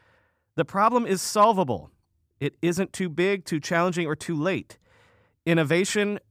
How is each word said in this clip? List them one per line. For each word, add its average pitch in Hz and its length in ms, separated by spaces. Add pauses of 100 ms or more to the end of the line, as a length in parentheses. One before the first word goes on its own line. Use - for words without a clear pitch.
(560)
The 160 100
problem 226 420
is 185 140
solvable. 185 680 (520)
It 143 200
isn't 175 300
too 190 160
big, 180 380
too 156 160
challenging, 175 440
or 151 120
too - 180
late. 151 420 (680)
Innovation, 180 760 (120)